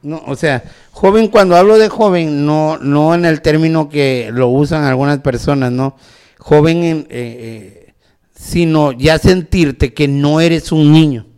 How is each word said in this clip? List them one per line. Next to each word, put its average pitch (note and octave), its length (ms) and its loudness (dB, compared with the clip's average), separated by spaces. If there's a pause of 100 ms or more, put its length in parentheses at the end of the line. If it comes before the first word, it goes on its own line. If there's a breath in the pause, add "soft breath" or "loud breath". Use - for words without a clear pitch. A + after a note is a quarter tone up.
¿no? D3+ 240 -12
O C3+ 100 -8
sea, C#3 260 -2 (300 loud breath)
joven, G#3 360 2
cuando F#3+ 280 4
hablo G3+ 220 6
de G#3+ 100 4
joven, E3+ 560 -2
no, D#3 340 -2
no D3 360 0
en F3 100 0
el D#3+ 160 0
término D#3+ 480 0
que C3+ 440 -4
lo B2 160 0
usan D3 360 0
algunas C#3 360 -2
personas, C3 520 -2
¿no? C3 240 -4 (420 soft breath)
Joven D#3+ 440 2
en, E3 160 -2
eh, D3 120 -12
eh, A2+ 840 -16 (420)
sino D#3+ 580 -2
ya D3 260 0
sentirte D#3+ 760 0
que D3 140 -2
no C#3+ 320 0
eres E3 320 0
un D3+ 200 4
niño. D3+ 340 2 (100)